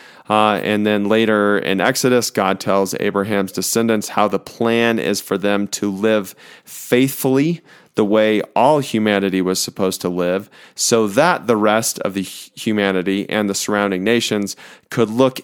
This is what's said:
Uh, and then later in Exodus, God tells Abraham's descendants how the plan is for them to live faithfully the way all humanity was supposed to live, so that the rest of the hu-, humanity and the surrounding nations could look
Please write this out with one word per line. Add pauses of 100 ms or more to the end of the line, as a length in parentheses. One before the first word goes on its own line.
(280)
Uh,
and
then
later
in
Exodus,
God
tells
Abraham's
descendants
how
the
plan
is
for
them
to
live (300)
faithfully (320)
the
way (140)
all
humanity
was
supposed
to
live, (240)
so
that
the
rest
of
the
hu-,
humanity
and
the
surrounding
nations (340)
could
look